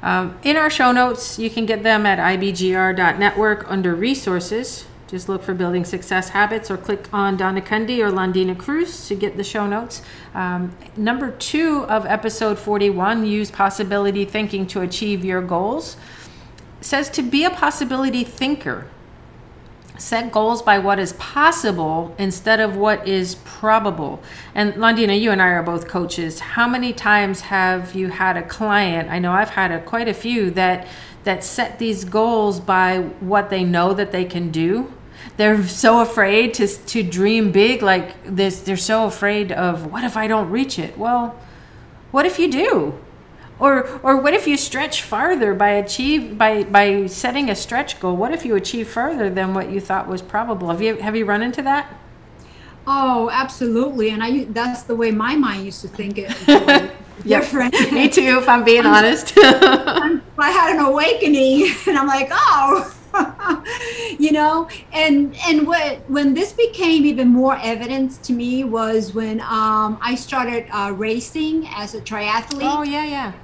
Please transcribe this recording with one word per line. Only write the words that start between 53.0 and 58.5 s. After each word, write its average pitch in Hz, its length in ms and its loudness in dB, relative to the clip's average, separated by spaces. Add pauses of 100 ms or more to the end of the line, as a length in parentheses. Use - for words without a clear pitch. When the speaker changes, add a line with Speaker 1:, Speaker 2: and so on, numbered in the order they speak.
Speaker 2:
absolutely. 247 760 0
And 214 140 -4
I, 254 220 0
that's 240 380 -4
the 233 120 -4
way 226 160 0
my 220 240 0
mind 208 300 0
used 196 160 -12
to 196 80 -12
think 202 280 -8
it. 196 140 -8 (160)
Speaker 1:
<laughs> - 540 6 (220)
Yep. 254 200 4
Speaker 2:
Different. 254 300 -2 (200)
Speaker 1:
Me 285 160 4
too, 262 300 6
if 254 100 0
I'm 240 160 6